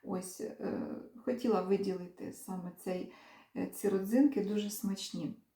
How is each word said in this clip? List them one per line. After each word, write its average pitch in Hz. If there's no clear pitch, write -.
Ось, 190
е, -
хотіла 226
виділити 185
саме 180
цей, 185
е, 185
ці -
родзинки, 202
дуже 208
смачні. -